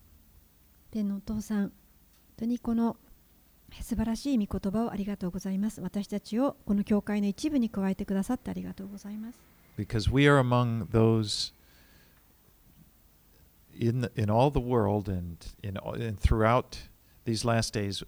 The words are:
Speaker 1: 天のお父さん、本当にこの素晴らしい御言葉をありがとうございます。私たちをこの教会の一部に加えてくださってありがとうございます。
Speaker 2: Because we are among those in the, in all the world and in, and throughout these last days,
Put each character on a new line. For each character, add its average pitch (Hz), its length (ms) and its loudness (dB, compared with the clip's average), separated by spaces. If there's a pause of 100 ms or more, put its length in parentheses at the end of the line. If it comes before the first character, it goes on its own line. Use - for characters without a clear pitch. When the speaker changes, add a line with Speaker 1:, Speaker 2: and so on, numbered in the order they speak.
(880)
Speaker 1:
天 214 180 -2
の 202 100 -4
お - 20 -8
父 220 200 -6
さ 214 200 -2
ん、 - 0 -
本 196 120 0 (640)
当 220 100 -6
に 240 120 0
こ 233 160 -2
の 233 240 2 (840)
素 - 120 -4
晴 220 100 0
ら 226 100 0
し 277 180 -2
い 220 100 2
御 202 140 -4
言 190 140 -2
葉 226 160 0
を - 40 -4
あ - 40 -8
り 196 100 -4
が 202 120 -6
と - 100 -4
う - 20 -2
ご 185 80 -6
ざ 190 140 -4
い 190 80 -2
ま 214 100 0
す。 - 120 -10
私 190 260 -4
た 208 120 -4
ち 208 200 -4
を 277 260 0
こ 202 80 0
の 202 100 2
教 208 200 2
会 208 180 -2
の 202 60 2
一 302 240 -2
部 285 80 2
に 226 100 2
加 196 180 -2
え 190 60 0
て 190 120 -4
く 196 100 -2
だ 190 80 2
さ - 100 -2
っ 254 60 0
て - 100 -10
あ 185 40 -6
り 180 100 -8
が 180 100 -10
と 190 120 -12
う - 20 -12
ご 202 100 -12
ざ 202 140 -14
い 214 60 -10
ま 220 140 -10
す。 - 60 -20 (400)
Speaker 2:
Because 107 340 0
we 135 120 6
are 143 160 8
among 123 480 2
those 113 680 2 (2250)
in 117 300 0
the, 117 180 -2
in 104 120 2
all 123 180 6
the 139 100 0
world 107 480 2
and 87 300 -4 (240)
in, 101 160 -8
and 110 420 -6
throughout 113 680 2 (360)
these 117 220 -2
last 113 240 2
days, 101 360 -4